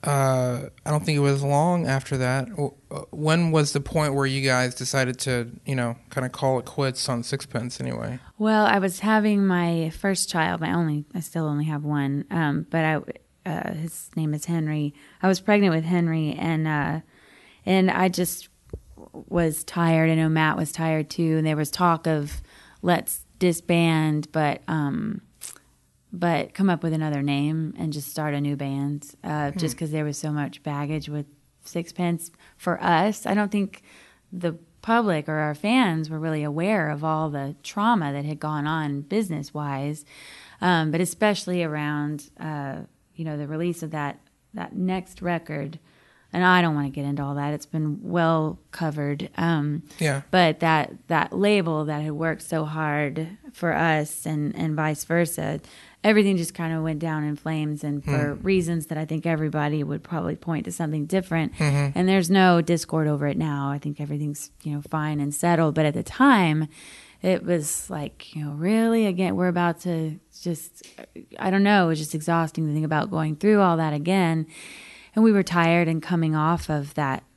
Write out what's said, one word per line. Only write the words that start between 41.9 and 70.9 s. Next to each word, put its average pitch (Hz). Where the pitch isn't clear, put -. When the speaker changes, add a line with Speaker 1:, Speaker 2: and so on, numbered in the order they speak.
Speaker 2:
uh, 143
you 160
know, 156
the 147
release 170
of 156
that, 147
that -
next 185
record. 160
And 180
I 180
don't 165
wanna 143
get 143
into 143
all 139
that. 143
It's 147
been 151
well 165
covered. 147
Um, 156
Speaker 1:
Yeah. 143
Speaker 2:
but 170
that, 160
that 160
label 180
that 151
had 156
worked 160
so 156
hard 151
for 170
us 156
and, 151
and 156
vice 151
versa, 165
everything 208
just 170
kinda 165
went 156
down 156
in 147
flames, 151
and 143
for 143
Speaker 1:
Hmm. -
Speaker 2:
reasons 170
that 156
I 156
think 156
everybody 151
would 151
probably 160
point -
to 175
something 151
different. 165
Speaker 1:
Mm-hmm. 143
Speaker 2:
And 185
there's 190
no 185
discord 160
over 147
it 143
now. 143
I 143
think 147
everything's, 147
you 151
know, 147
fine 151
and 143
settled. 165
But 156
at 147
the -
time, 175
it 185
was 170
like, -
you 151
know, 147
really? 220
Again, 185
we're 180
about 170
to 160
just, -